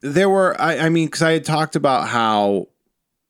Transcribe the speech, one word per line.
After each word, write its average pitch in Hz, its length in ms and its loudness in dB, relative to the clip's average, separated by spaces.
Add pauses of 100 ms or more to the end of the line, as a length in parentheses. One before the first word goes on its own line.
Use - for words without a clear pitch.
there 160 300 0
were, 190 300 0
I, 151 180 -2
I 160 100 0
mean, 165 200 0
'cause - 140 -4
I 160 100 2
had 160 120 -2
talked 156 320 -2
about 139 320 0
how 107 600 0 (600)